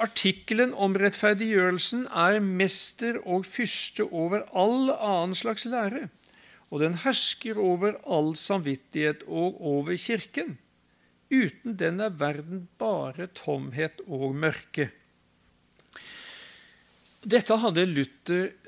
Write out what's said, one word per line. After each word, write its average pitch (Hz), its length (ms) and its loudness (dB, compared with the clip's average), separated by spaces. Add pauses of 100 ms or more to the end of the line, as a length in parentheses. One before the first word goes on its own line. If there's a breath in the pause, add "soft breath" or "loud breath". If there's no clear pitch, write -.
"Artikelen 226 760 2
om 190 200 2
rettferdiggjørelsen 202 1120 2
er 190 320 4
mester 196 840 0
og 185 200 0
fyrste - 640 -4
over 175 440 -2
all 247 360 4
annen 185 440 0
slags 220 300 -4
lære, 233 440 -4 (640 loud breath)
og 147 100 -4
den 165 140 2
hersker 220 640 -2
over 190 480 2
all 160 280 2
samvittighet 151 920 -2
og 170 320 -2
over 147 360 0
kirken. 226 600 -4 (720 soft breath)
Uten 233 460 0
den 175 240 0
er 214 100 -2
verden 156 580 -6 (100)
bare 175 500 -4
tomhet 139 800 -6
og 135 260 -4
mørke." 147 560 -2 (2250 loud breath)
Dette 226 400 4
hadde 180 240 2
Luther 170 640 0 (180)